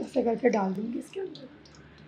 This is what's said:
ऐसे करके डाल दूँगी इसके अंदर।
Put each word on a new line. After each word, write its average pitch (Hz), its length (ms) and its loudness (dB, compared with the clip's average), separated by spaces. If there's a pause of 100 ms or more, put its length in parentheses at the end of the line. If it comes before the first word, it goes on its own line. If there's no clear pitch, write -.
ऐसे 233 220 0
करके 233 260 4
डाल 190 240 4
दूँगी 226 260 -4
इसके - 200 -10
अंदर। 311 280 -10 (600)